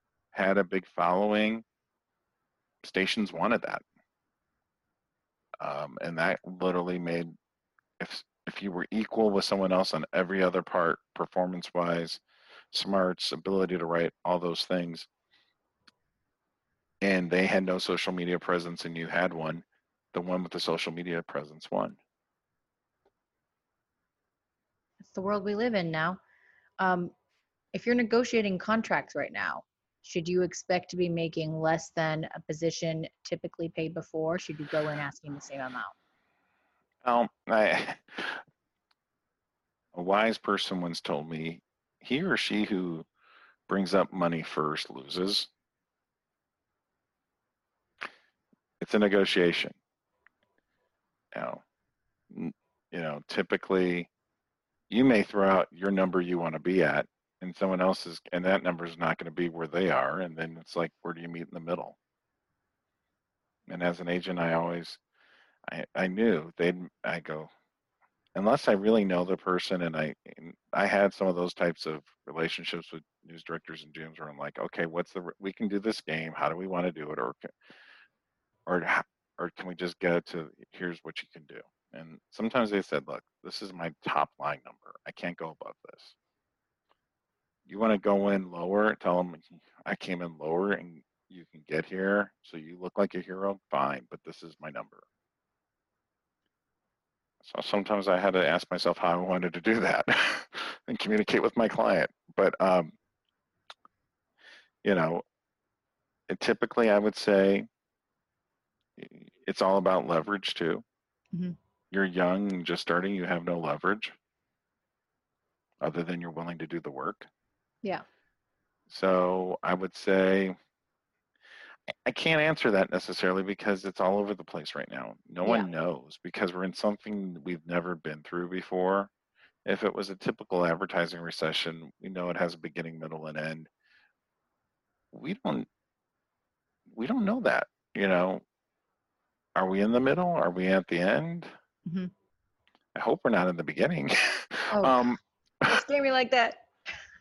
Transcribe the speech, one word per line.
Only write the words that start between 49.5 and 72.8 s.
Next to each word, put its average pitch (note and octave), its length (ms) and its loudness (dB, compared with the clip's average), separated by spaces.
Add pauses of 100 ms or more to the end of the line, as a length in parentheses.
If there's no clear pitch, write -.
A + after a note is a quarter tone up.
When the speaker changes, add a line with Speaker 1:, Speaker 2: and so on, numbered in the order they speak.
Speaker 1:
Now, - 280 -8 (720)
n-, E2 200 -6 (380)
you E2+ 100 -8
know, D2 260 -6
typically, F2+ 840 0 (800)
you A#2+ 140 4
may A#2+ 200 8
throw G2 260 4
out F#2 220 4
your F#2+ 200 -2
number F#2+ 300 2
you F2 180 0
wanna E2 200 -4
be F2+ 240 4
at, D2 220 2 (360)
and F2+ 140 -8
someone F#2+ 260 0
else's, F2+ 380 0 (140)
and F2+ 120 -2
that F#2+ 180 2
number E2+ 220 -2
is E2 120 -10
not D#2+ 200 0
gonna E2 140 -10
be F2 180 -2
where E2 180 -6
they F2 240 2
are, D#2+ 300 0
and E2 160 -8
then E2 220 -8
it's - 160 -12
like, E2 160 0 (100)
where F2 120 -6
do E2 80 -12
you E2+ 80 -10
meet E2+ 140 -8
in - 100 -16
the F2 60 -10
middle? E2 380 -6 (1700)
And F2 140 -6
as F2 160 0
an F2 80 -8
agent, F2+ 320 -2
I E2+ 140 2
always, - 440 -2 (760)
I, E2 140 -8 (100)
I F#2 120 2
knew F#2 500 2
they'd, F2 200 2 (260)
I E2 160 -4
go, D#2+ 300 -10 (840)
unless G#2+ 320 2
I B2+ 60 6
really G#2 320 6
know F2+ 200 2
the F#2 120 0
person, F2+ 460 0
and E2 140 -2
I, D#2 180 -2 (220)
and D#2+ 160 -18 (200)
I G2 140 2
had G2 260 4
some F#2+ 140 0
of F2+ 80 2
those F2 180 0
types - 320 -2
of D#2 180 -6 (220)
relationships E2 680 -6